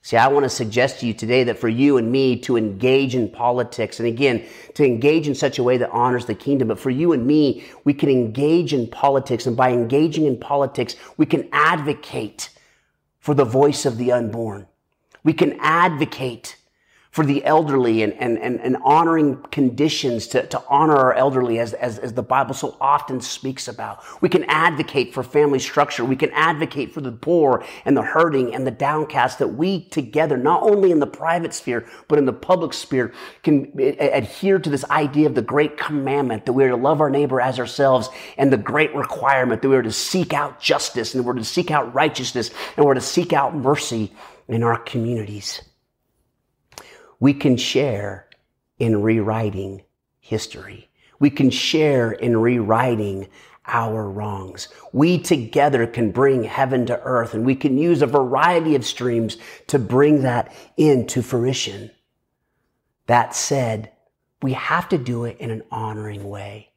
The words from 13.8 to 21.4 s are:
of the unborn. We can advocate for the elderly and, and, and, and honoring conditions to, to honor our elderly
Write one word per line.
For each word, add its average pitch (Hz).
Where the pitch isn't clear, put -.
of 120
the 123
unborn. 110
We 156
can 156
advocate 147
for 156
the 139
elderly 135
and, 107
and, 120
and, 123
and 127
honoring 151
conditions 127
to, -
to 127
honor 151
our 131
elderly 127